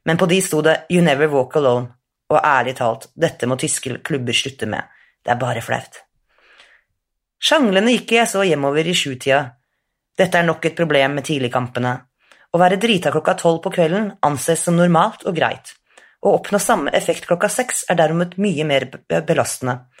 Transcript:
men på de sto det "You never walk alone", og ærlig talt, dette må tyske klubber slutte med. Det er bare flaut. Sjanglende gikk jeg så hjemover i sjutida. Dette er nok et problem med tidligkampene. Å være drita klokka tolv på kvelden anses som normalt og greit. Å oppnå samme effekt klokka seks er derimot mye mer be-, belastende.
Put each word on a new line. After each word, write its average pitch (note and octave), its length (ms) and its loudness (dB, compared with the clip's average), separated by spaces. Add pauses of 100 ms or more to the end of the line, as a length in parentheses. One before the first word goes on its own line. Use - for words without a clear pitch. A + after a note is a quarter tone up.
men E3 140 2
på F#3+ 100 2
de F#3 120 4
sto D#3 200 -2
det D#3 140 4 (100)
"You F3 160 2
never D3+ 300 4
walk C3 260 0
alone", B2 320 2 (400)
og D3+ 80 2
ærlig C3 400 2
talt, A#2 300 -4 (100)
dette D3+ 320 -2
må C3 80 -2
tyske B2+ 380 -6 (100)
klubber A#2+ 320 -4
slutte C3 320 -6
med. - 160 -6 (400)
Det - 80 -2
er A#2+ 80 -2
bare A#2+ 240 -4
flaut. - 380 -8 (1400)
Sjanglende A#3 540 2
gikk - 180 -2
jeg A#3 160 4
så G3 160 -2
hjemover D3 420 0
i F3+ 60 -2
sjutida. C3+ 460 0 (800)
Dette F3+ 180 2
er E3+ 80 2
nok E3 220 -2
et D#3+ 100 -4
problem C#3+ 400 2
med C#3 80 -6
tidligkampene. B2 680 -4 (600)
Å E3+ 60 2
være F3+ 220 4
drita F#3 320 2
klokka D#3 260 0
tolv E3 240 2
på F#3+ 100 -6
kvelden F#3+ 380 0 (140)
anses D3 400 -2
som E3+ 120 2
normalt F3 480 2
og F3 120 -4
greit. - 360 -4 (480)
Å G3 140 2
oppnå G3+ 240 -2
samme F#3+ 340 0
effekt F#3 360 -2
klokka F3+ 200 0
seks - 380 -6
er F3+ 100 0
derimot E3+ 400 0
mye F3+ 300 -2
mer C#3 240 0
be-, - 320 -4
belastende. C3 560 -2 (200)